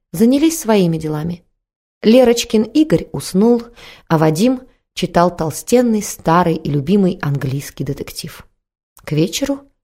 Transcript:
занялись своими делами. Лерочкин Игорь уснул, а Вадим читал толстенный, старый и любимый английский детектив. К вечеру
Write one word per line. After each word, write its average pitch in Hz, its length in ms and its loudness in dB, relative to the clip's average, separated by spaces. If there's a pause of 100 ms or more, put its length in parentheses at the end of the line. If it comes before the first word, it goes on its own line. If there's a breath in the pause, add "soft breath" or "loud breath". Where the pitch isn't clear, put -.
(120)
занялись 269 480 2
своими 190 380 2
делами. 156 460 -6 (600)
Лерочкин 233 600 4
Игорь 220 500 0
уснул, 226 500 0 (440 loud breath)
а 160 120 2
Вадим 175 420 2 (320)
читал 175 420 0
толстенный, 220 680 0
старый 170 500 0
и - 160 -8
любимый 180 500 0
английский 139 640 -6
детектив. - 600 -12 (580)
К - 80 -10
вечеру 214 480 -2 (240)